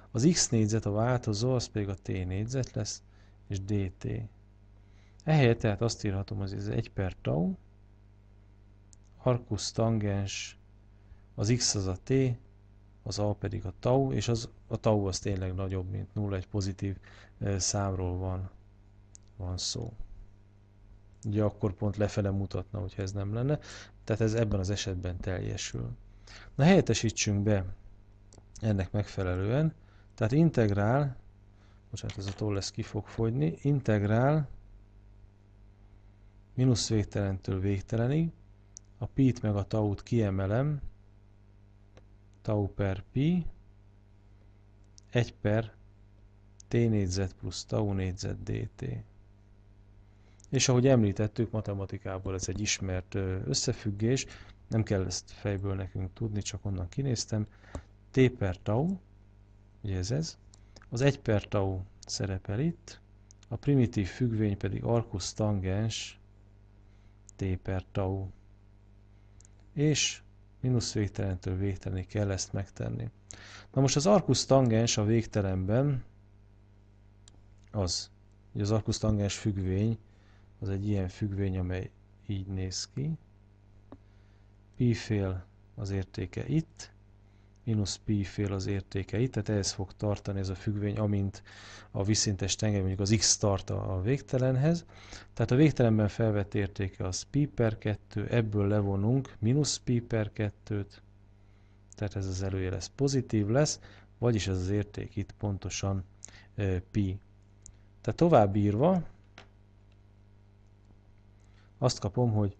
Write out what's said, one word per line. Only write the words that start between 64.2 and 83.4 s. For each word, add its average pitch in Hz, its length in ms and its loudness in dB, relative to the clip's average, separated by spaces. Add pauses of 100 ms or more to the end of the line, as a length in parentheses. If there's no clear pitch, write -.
pedig 104 260 -4
arcus 117 500 -2
tangens 104 840 -2 (1160)
T - 80 -6 (180)
per 92 300 -4
tau. 98 360 -2 (1500)
És 147 480 2 (380)
mínusz 127 340 0
végtelentől 95 640 -2
végtelenig 95 500 -4
kell 104 240 0
ezt - 220 -4
megtenni. 117 560 -6 (640)
Na 135 80 4
most 135 140 6
az 147 100 2
arcus 180 400 4
tangens 117 520 4
a 107 60 2
végtelenben 107 1000 2 (1700)
az, 95 400 -2 (420)
ugye 107 100 -2
az 101 80 2
arcus 110 260 0
tangens 104 400 2
függvény, 98 600 0 (640)
az 101 100 -6
egy 98 180 -4
ilyen 98 200 0
függvény, 98 500 -2
amely 92 340 -4 (340)
így 98 220 -6
néz 92 460 -6
ki. 151 240 -4 (1600)